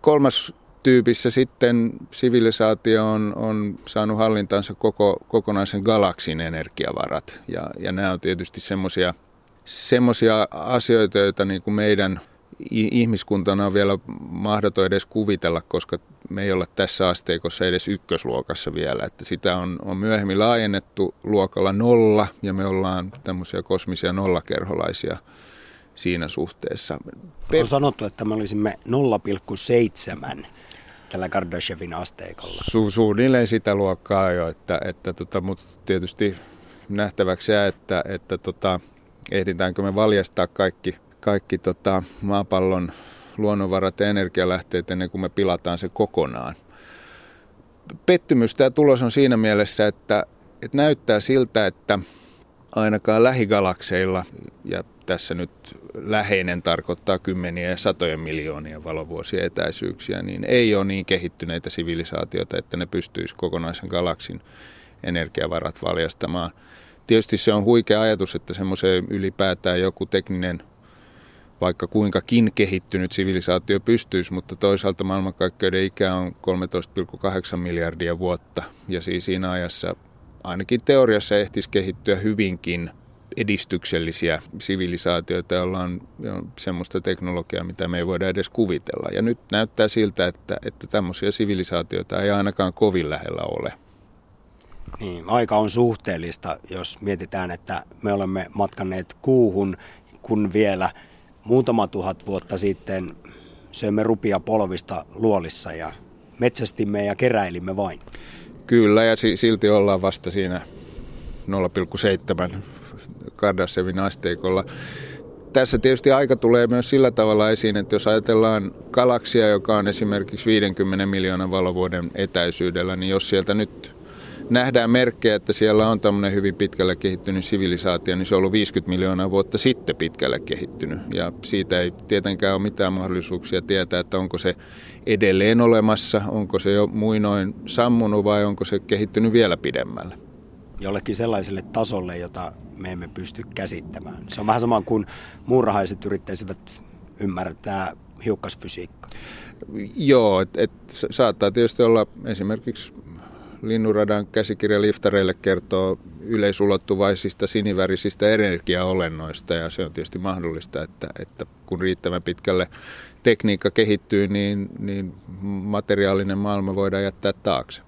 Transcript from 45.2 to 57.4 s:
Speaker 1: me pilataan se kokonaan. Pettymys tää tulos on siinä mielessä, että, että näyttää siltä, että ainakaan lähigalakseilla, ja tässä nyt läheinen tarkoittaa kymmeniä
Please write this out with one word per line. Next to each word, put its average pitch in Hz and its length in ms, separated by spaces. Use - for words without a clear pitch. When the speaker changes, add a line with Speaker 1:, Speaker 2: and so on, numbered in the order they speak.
Speaker 1:
me 90 80
pilataan 90 480
se 87 120
kokonaan. 65 680
Pettymys 143 500
tää 131 140
tulos 135 320
on 117 100
siinä 131 260
mielessä, 107 500
että, - 380
että - 160
näyttää 143 420
siltä, 113 480
että 101 320
ainakaan 107 480
lähigalakseilla, 95 1000
ja 90 180
tässä 90 280
nyt 87 160
läheinen 98 680
tarkoittaa 87 580
kymmeniä 87 500